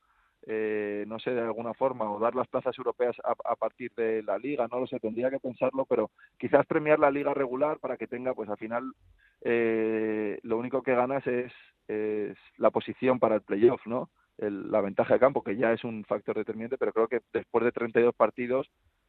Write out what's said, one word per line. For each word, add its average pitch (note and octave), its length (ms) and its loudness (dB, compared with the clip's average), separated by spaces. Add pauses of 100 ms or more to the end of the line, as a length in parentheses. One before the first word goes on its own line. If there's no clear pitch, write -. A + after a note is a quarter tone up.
(460)
Eh, G#2+ 600 -2
no A2 140 -10
sé, B2+ 120 -4
de A#2+ 100 -2
alguna A2+ 320 -4
forma, B2 360 -2
o G2+ 80 -4
dar A#2 160 2
las B2+ 140 -2
plazas B2+ 300 -4
europeas B2 440 -2
a, A#2 120 0 (100)
a A#2 100 0
partir A#2 420 -6
de A2 280 0
la G2+ 140 -2
liga, B2+ 300 -4
no B2 120 -4
lo B2+ 80 -2
sé, B2+ 100 -6
tendría A#2+ 320 -2
que C3+ 80 -4
pensarlo, C3 460 -2
pero A2+ 260 0 (260)
quizás C#3 300 2
premiar D3+ 320 4
la D3 140 6
liga C#3+ 200 0
regular C#3 460 0
para B2+ 180 -6
que A2 120 -8
tenga, B2+ 260 -4
pues, G#2+ 140 -8
al G2+ 80 -4
final, A#2+ 360 -6 (500)
eh, A2 1000 0
lo A2+ 140 -2
único B2+ 260 -2
que C3 120 2
ganas B2+ 320 0
es, B2 260 -2 (360)
es G#2+ 480 -4 (200)
la A2 140 6
posición B2 480 0
para A2 160 4
el G#2 80 2
playoff, A2+ 440 4
¿no? C3 240 -4 (260)
El, G2+ 340 -4
la G#2+ 100 4
ventaja G2 340 2
de G#2 60 4
campo, C3 220 4
que G#2 140 -4
ya A#2 160 2
es A2 120 -2
un A2 200 -8
factor G#2+ 320 -4
determinante, A2+ 420 -6
pero G#2+ 140 -2
creo A2+ 160 2
que A#2+ 120 -2 (120)
después A#2 320 -2
de A#2+ 80 2
treinta A#2 260 -2
y A#2 60 6
dos A#2+ 100 4
partidos, B2 540 0 (400)